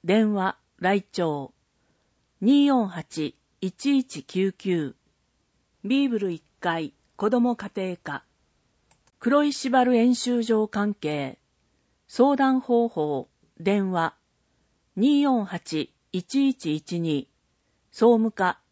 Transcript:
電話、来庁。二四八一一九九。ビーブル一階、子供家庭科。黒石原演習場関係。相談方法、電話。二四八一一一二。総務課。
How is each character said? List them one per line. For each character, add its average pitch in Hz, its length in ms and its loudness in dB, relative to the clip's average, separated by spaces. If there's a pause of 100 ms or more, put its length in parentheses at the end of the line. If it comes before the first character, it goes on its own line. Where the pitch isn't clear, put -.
電 208 300 2
話、 190 240 -2 (200)
来 190 240 2
庁。 151 500 -4 (880)
二 285 260 4
四 254 200 2
八 160 480 -8 (260)
一 269 380 -2
一 254 240 -6
九 190 300 -2
九。 165 420 -4 (880)
ビ 269 240 0
ー 254 40 0
ブ 220 100 -2
ル 196 100 -2
一 165 140 -10 (160)
階、 165 340 -4 (220)
子 208 140 0
供 240 260 0
家 202 180 -12
庭 185 220 -6
科。 143 260 -12 (960)
黒 285 260 2
石 269 260 -4
原 254 240 4
演 240 200 4
習 240 300 -2
場 214 240 0
関 208 260 -4
係。 147 440 -6 (680)
相 277 300 2
談 262 240 2
方 233 280 0
法、 151 400 -4 (300)
電 190 320 0
話。 165 240 -2 (800)
二 285 280 2
四 254 240 2
八 165 440 -6 (220)
一 269 380 0
一 156 260 -4
一 170 240 -6
二。 151 280 -2 (640)
総 233 280 4
務 220 120 0
課。 - 300 -4 (120)